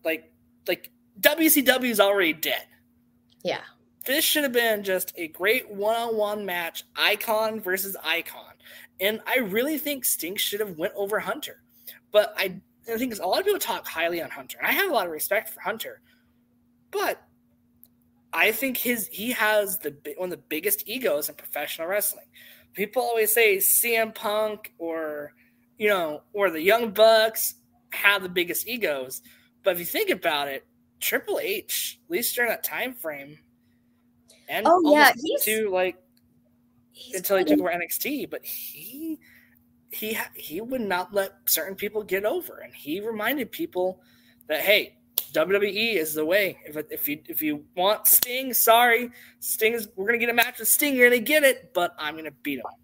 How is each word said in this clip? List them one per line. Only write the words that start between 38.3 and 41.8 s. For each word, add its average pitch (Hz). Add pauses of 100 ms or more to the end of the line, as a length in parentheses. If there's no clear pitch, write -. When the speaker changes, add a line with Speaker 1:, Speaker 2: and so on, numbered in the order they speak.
Speaker 1:
he, 277 (720)
he 220
ha-, -
he 160
would 247
not 185
let 196 (140)
certain 185
people 208